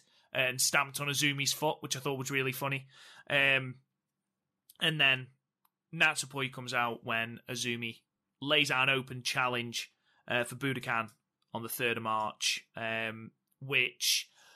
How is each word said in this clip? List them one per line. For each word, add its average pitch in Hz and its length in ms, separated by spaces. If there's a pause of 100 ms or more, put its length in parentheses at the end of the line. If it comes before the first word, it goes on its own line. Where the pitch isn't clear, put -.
(320)
and 131 300
stamped 139 400
on 143 60
Azumi's 139 460
foot, 151 280
which 143 160
I - 20
thought 135 200
was 131 120
really 131 200
funny. 135 340 (440)
Um, 135 460 (1040)
and 160 220
then 131 260 (640)
Natsupoi 139 600
comes 123 200
out 120 300
when 113 360 (100)
Azumi 120 520 (380)
lays 147 320
out 131 180
an 139 60
open 131 280
challenge, 123 680 (360)
uh, 120 160
for 127 120
Budokan 123 540 (440)
on 113 100
the 113 60
third 117 280
of 113 60
March, 110 600 (120)
um, 113 560 (300)
which - 680 (260)